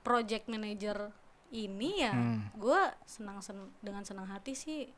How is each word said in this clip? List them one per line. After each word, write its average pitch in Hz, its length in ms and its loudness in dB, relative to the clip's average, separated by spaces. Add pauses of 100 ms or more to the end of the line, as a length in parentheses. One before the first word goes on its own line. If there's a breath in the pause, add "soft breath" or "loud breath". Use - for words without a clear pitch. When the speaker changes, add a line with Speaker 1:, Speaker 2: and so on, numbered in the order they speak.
Speaker 1:
project 226 460 4
manager 208 640 -2 (380)
ini 214 400 -2 (100)
ya, 233 120 4
Speaker 2:
Hmm. 117 420 2
Speaker 1:
gua 269 380 6 (120)
senang 202 340 -12
sen-, 196 400 -10
dengan 202 240 -6
senang 196 240 -8
hati 196 280 -6
sih 294 440 -4